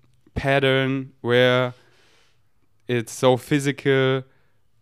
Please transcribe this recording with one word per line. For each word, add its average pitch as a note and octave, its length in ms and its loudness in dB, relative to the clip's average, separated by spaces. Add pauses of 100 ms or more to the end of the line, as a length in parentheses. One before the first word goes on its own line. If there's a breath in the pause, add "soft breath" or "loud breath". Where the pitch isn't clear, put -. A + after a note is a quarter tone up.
(340)
pattern C3+ 840 -2
where B2 540 2 (1120 soft breath)
it's A#2+ 240 -4
so B2+ 240 4
physical, C3+ 880 -2 (580)